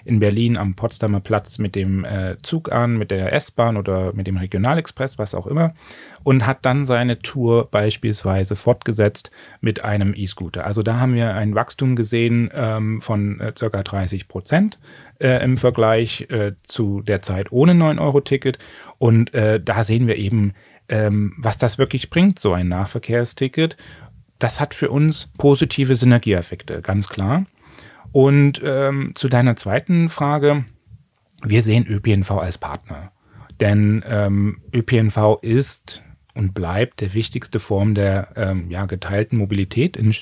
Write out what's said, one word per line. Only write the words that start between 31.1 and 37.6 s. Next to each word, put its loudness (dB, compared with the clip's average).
wir 2
sehen 4
Ö -2
P 0
N 2
V -2
als -6
Partner. -12
Denn, 2
ähm, -2
Ö 0
P 2
N 2
V 2
ist -4
und -2
bleibt -2
der -6
wichtigste -4
Form 0